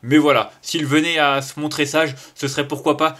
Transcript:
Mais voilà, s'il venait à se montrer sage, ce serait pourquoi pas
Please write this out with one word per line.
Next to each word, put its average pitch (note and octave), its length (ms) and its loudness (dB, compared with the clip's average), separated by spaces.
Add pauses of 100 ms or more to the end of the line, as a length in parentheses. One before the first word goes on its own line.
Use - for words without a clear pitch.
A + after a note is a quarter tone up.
Mais C3 160 2
voilà, C#3+ 340 4 (120)
s'il D#3 240 -6
venait D#3 320 0
à C#3 240 2
se C3+ 160 -14
montrer D3 260 -2
sage, D3 300 -2 (180)
ce - 140 -6
serait C3+ 200 -4
pourquoi D3+ 300 -2
pas D#3 220 0